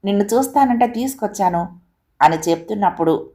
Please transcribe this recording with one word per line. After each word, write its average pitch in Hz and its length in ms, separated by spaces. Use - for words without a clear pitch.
నిన్ను 202 180
చూస్తానంటే 240 640
తీసుకొచ్చాను," 208 920
అని 156 160
చెప్తున్నప్పుడు 165 960